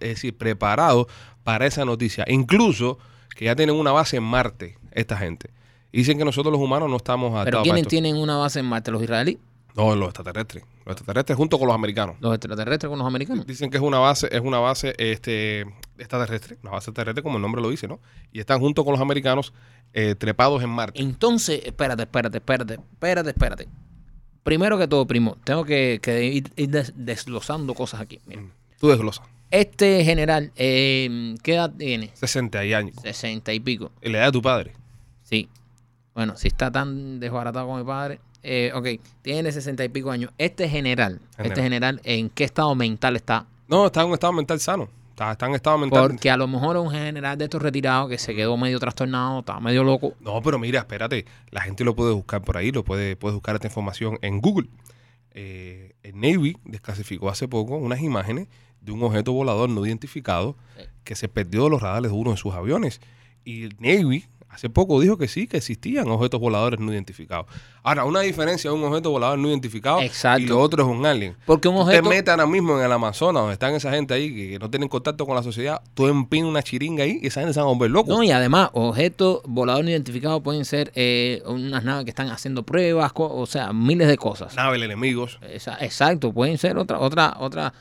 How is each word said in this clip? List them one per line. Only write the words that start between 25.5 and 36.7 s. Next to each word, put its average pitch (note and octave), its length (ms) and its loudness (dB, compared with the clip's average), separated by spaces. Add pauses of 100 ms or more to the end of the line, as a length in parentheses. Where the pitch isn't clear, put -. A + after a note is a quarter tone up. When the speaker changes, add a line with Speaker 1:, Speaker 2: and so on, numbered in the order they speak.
Speaker 2:
que, C3+ 380 2
que A#2+ 240 0
ir, C3+ 300 -2
ir C#3+ 120 -2
des-, C#3 260 -2
desglosando B2 800 -8
cosas A#2 260 -8
aquí. - 260 -14
Mira. G2+ 160 -16
Speaker 1:
Mm. F#2+ 80 -18 (280)
Tú D3+ 100 4
desglosa. A2 340 4 (280)
Speaker 2:
Este G3 540 4
general, D#3 500 2
eh, C3 880 0
¿qué E3 120 2
edad E3+ 220 0
tiene? A#2 360 -4
Speaker 1:
Sesenta A2+ 520 -2
y G#2+ 100 0
años. G#2 280 -2
Speaker 2:
Sesenta A2 520 -6
y A2 60 -2
pico. A#2 300 -6 (120)
Speaker 1:
¿Y A#2 80 -4
la A2 80 0
edad A#2 80 6
de C#3+ 60 6
tu B2 100 2
padre? A#2+ 300 0 (500)
Speaker 2:
Sí. A2 260 -2 (640)
Bueno, A2 220 -4
si - 120 -2
está C3 220 0